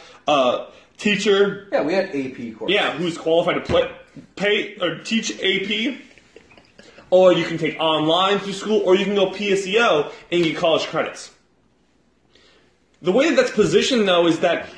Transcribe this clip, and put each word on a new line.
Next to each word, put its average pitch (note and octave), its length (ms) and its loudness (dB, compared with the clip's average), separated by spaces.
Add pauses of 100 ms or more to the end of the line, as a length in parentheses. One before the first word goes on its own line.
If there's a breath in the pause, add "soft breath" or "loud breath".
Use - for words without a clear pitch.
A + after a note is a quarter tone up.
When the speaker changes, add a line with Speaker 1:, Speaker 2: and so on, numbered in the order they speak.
(280 loud breath)
Speaker 1:
a C3 380 2 (320 loud breath)
teacher G3+ 760 0
Speaker 2:
Yeah, C#4 120 0
we D#3 100 -2
had F#3 200 -2
A C3+ 160 -4
P A#2+ 220 -12
courses. D#3+ 240 -4
Speaker 1:
Yeah, D3+ 160 0
who's D#3+ 260 -6
qualified E3+ 380 0
to - 60 -4
play, - 280 0 (460)
pay, G#3 460 -2
or E3 180 -4
teach - 400 -4
A F#3+ 260 -2
P, A3 360 -4 (1080 loud breath)
or F#3 240 6
you E3+ 120 0
can E3 120 -6
take D#3 220 -4
online D#3+ 600 2
through G3 140 -8
school, G#3 320 -2
or F#3 100 6
you G3 100 0
can G3+ 100 -2
go F#3+ 160 2
P G3+ 220 -4
S F#3+ 120 -2
E G3 140 0
O G3 320 2 (200 loud breath)
and F3 120 0
get D#3 140 -2
college D#3+ 300 0
credits. - 440 -6 (1700 soft breath)
The E3 100 -2
way C#4 180 4
that C4+ 60 2
that's B3 160 2
positioned, G#3+ 560 2
though, F3 200 4
is E3 120 2
that E3 280 -2 (100 loud breath)